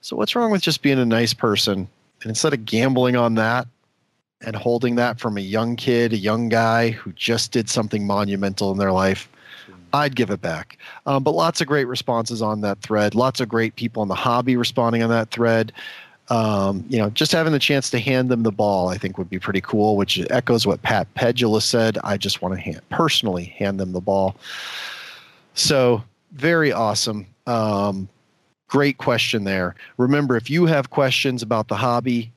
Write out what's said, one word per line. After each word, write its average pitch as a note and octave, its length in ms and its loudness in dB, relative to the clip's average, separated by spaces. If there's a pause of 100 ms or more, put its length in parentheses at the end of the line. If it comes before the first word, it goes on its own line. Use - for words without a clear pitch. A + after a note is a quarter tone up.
So - 140 -10
what's - 200 -2
wrong A#3 160 2
with F#3+ 100 2
just - 200 -2
being C#3 180 2
a B2+ 60 4
nice A2+ 280 2
person? G2+ 540 0 (340)
And A2 80 -10
instead C#3+ 240 0
of A2+ 120 -4
gambling B2+ 500 2
on A#2 200 4
that A#2 320 0 (720)
and A2+ 140 -8
holding A#2+ 400 0
that A#2+ 240 0
from G#2+ 180 -4
a G2+ 40 -4
young A2 340 -2
kid, A#2 380 2
a A2+ 40 0
young A2 320 0
guy A2+ 400 4
who G#2+ 240 -10
just - 380 -2
did A2+ 180 0
something G#2+ 360 -2
monumental G2+ 680 -2
in F#2+ 80 -2
their G2 120 2
life, F#2+ 380 0 (640)
I'd C#3+ 220 0
give A#2 160 0
it G2 100 -6
back. D#2+ 360 -8 (280)
Um, C#3 180 0
but D3+ 80 2
lots E3 300 0
of D3+ 60 -4
great C#3+ 180 2
responses A#2+ 560 -4
on G#2+ 200 -2
that G2+ 200 -4
thread. G#2 320 0
Lots B2 260 2
of B2 80 -2
great A2+ 280 -2
people A#2 260 -4
in G2+ 80 -2
the F#2+ 60 -2
hobby B2 420 2
responding A#2 460 0
on A2+ 80 2
that A2+ 180 0
thread. A2+ 420 2 (580)
Um, G2+ 600 0
you C3 80 0
know, G#2 140 2
just D3+ 200 0
having D#3+ 220 2
the C#3 60 2
chance C#3 320 0
to B2+ 80 0
hand B2+ 300 2
them A#2+ 140 2
the A2+ 80 2
ball, G2 380 2
I F2+ 80 -4
think, F#2+ 220 -6
would F2+ 100 -6
be F#2+ 100 -8
pretty F#2+ 220 -2
cool, G#2+ 340 2
which G2 240 0 (120)
echoes A#2+ 340 2
what G2 160 0
Pat G2+ 320 0
Pedula A#2+ 480 2
said. A2+ 420 0
"I G2+ 140 -2
just - 240 -6
wanna F#2 160 -4
hand, E2+ 320 -10
personally G#2+ 540 0 (140)
hand G2 220 -2
them F#2 120 -4
the F#2 100 -4
ball." G2 340 0 (1160)
So, B2 480 2 (300)
very D#3 400 2
awesome. G#2 560 -2 (180)
Um, G2+ 600 0 (600)
great C#3+ 300 2
question A#2 460 0
there. F#2 320 -2 (220)
Remember, C3 380 2
if A#2 140 -2
you E3 160 4
have D3+ 240 2
questions C3 540 0
about A2 240 -2
the G#2+ 80 -2
hobby A#2+ 600 0